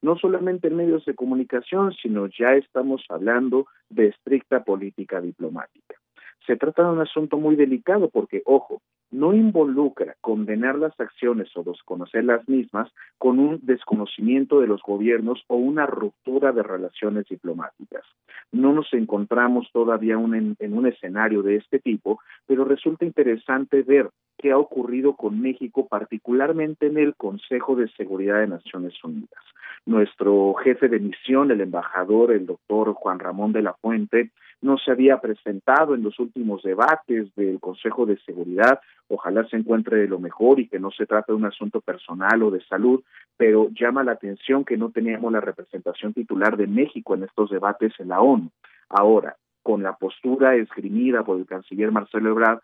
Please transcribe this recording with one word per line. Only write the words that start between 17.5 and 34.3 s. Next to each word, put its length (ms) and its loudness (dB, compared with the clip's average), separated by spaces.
No 220 4
nos 180 0
encontramos 800 0
todavía 460 0
un, 160 0
en, 260 -2
en 160 -6
un 120 2
escenario 560 -2
de 140 2
este 220 -4
tipo, 400 -4
pero 180 2
resulta 400 -2
interesante 760 0
ver 260 4
qué 120 0
ha 60 4
ocurrido 580 0
con 240 -4
México, 480 -4
particularmente 1000 -2
en 100 0
el 180 2
Consejo 600 -4
de 160 0
Seguridad 480 -2
de 80 0
Naciones 560 -10
Unidas. 400 -12
Nuestro 680 2
jefe 320 2
de 120 2
misión, 520 0
el 100 0
embajador, 720 0
el 160 0
doctor 460 -2
Juan 260 -4
Ramón 340 -4
de 80 0
la 120 -2
Fuente, 580 -2